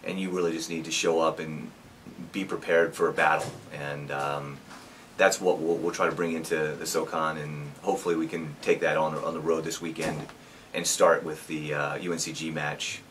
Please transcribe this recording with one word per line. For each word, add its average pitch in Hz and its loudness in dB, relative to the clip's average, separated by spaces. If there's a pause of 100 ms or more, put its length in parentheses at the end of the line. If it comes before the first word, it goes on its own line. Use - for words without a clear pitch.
and 92 -4
you 95 -2
really 87 2
just 82 -4
need 82 -4
to 80 -6
show 82 4
up 80 2
and 78 -8 (600)
be 98 -4
prepared 82 4
for 82 4
a - 2
battle. 78 2 (220)
And, 71 -6
um, 71 -4 (600)
that's 95 6
what 82 4
we'll, 82 4
we'll 82 0
try 90 2
to 76 0
bring 82 0
into 82 -2
the 76 -2
SOCON, 80 0
and 73 -8 (120)
hopefully 92 0
we 80 0
can 78 -6
take - 4
that 78 2
on, 78 2
on 76 -2
the 78 -4
road 80 2
this 80 -4
weekend 80 -2 (520)
and 87 -2
start 82 6
with 76 -8
the, 76 -4
uh, 73 -2
U 85 -4
N 80 -2
C 80 -4
G 78 -6
match 76 -4